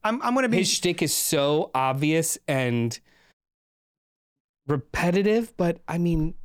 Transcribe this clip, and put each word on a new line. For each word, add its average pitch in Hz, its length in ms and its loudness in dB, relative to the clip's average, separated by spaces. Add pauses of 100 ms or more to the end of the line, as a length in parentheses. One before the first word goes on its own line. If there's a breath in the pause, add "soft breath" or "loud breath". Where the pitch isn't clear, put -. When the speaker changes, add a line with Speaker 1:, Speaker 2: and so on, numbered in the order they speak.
Speaker 1:
I'm, 220 180 -2
I'm 240 120 0
gonna 254 140 2
be 226 100 2
Speaker 2:
His 190 120 2
shtick 175 320 -2
is 151 120 0
so 151 600 0
obvious 139 640 0 (100)
and 120 500 0 (1700 soft breath)
repetitive, 190 920 0
but 170 200 0 (100)
I 165 100 -4
mean 165 360 0 (100)